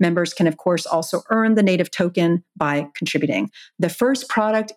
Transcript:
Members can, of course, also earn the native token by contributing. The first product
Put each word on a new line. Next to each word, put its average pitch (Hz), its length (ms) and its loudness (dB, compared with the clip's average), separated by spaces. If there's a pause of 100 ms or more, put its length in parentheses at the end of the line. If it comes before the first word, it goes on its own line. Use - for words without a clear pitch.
Members 170 320 2
can, 170 140 0
of 160 120 0
course, 175 280 0
also 165 420 -4
earn 220 280 2
the 214 60 4
native 185 280 2
token 175 540 0 (120)
by 147 380 -2
contributing. 123 560 -2 (300)
The 170 80 2
first 254 400 -2
product 220 480 -2